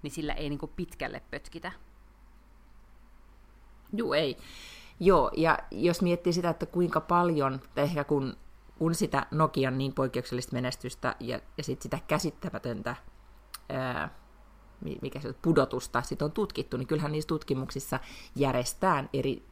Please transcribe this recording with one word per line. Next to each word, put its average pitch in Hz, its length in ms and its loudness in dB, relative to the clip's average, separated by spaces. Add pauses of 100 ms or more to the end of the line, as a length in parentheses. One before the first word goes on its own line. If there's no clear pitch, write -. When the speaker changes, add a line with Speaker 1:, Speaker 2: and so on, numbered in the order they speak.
Speaker 1:
niin 147 80 -6
sillä 151 220 -4
ei 151 160 -4
niinku 147 180 -4
pitkälle - 540 -8 (100)
pötkitä. 165 400 -10 (2250)
Speaker 2:
Juu, 208 200 0
ei. 147 240 2 (640)
Joo, 170 380 8
ja 160 220 6 (120)
jos 170 300 2
miettii 175 320 4
sitä, 175 160 2
että 165 160 -2
kuinka 170 360 2
paljon, 156 580 2 (160)
tai 143 80 4
ehkä 151 200 0
kun, 139 340 0 (420)
kun 165 160 2
sitä 147 360 0
Nokian 139 460 2
niin 135 160 0
poikkeuksellista 127 600 -2
menestystä 123 680 -4
ja, 120 200 -4 (180)
ja 147 60 -6
sit - 180 -4
sitä - 260 -6
käsittämätöntä, 123 880 -2 (760)
ää, 127 400 -4 (720)
mi-, 151 200 -8
mikä 139 180 -8
se 147 80 -8
on, 131 140 -8
pudotusta 131 600 4
sit - 200 -4
on 151 100 0
tutkittu, - 460 -2
niin 127 100 -4
kyllähän 147 240 0
niissä 151 160 -4
tutkimuksissa 135 720 -4 (360)
järjestään 139 760 2
eri 135 380 -2